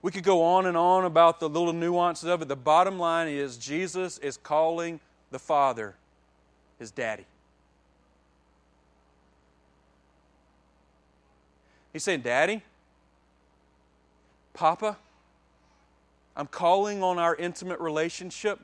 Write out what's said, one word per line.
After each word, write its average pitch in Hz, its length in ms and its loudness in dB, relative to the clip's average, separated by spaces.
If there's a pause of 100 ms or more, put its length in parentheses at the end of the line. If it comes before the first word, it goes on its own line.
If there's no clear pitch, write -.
we 180 100 -4
could 185 140 -6
go 180 180 6
on 185 220 4
and 180 100 0
on 180 300 4
about 165 340 6
the 160 80 -4
little 170 240 0
nuances 170 560 -2
of 175 140 0
it. 151 80 -10
The 135 80 -4
bottom 170 420 2
line 165 300 -2
is 139 280 -6
Jesus 170 600 -6
is 139 180 -8
calling 165 640 -2 (320)
the 131 80 -10
Father 123 560 0 (840)
his 113 140 -16
daddy. 110 340 -8 (4000)
He's 160 100 -10
saying, 170 180 0
"Daddy, 147 400 0 (1900)
Papa, 175 440 0 (1400)
I'm 143 120 -10
calling 196 540 0
on 185 160 0
our 170 200 2
intimate 175 420 -8
relationship 170 840 -4